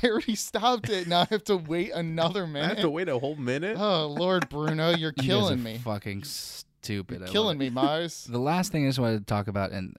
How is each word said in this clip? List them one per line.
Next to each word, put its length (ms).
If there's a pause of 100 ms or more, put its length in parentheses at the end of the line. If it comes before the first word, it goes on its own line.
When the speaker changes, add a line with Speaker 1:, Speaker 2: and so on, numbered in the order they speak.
Speaker 1:
already 300
stopped 540
it. 180
Now 140
I 80
have 140
to 120
wait 360
another 500
Speaker 2:
<laughs> 20
I 20
have 60
Speaker 1:
minute. 300
Speaker 2:
to 80
wait 180
a 100
whole 180
minute? 420
Speaker 1:
Oh, 300
Lord, 400
Bruno, 420
you're 240
Speaker 3:
<laughs> 20
You 60
guys 40
Speaker 1:
killing 340
Speaker 3:
are 20
Speaker 1:
me. 160
Speaker 3:
fucking 460
stupid. 960
Speaker 1:
You're 80
Speaker 3:
I 40
Speaker 1:
killing 260
Speaker 3:
love 80
it. 40
Speaker 1:
me, 0
Mars. 580
Speaker 3:
<laughs> 20
The 80
last 340
thing 140
I 20
just 100
wanted 220
to 40
talk 240
about, 240
and, 260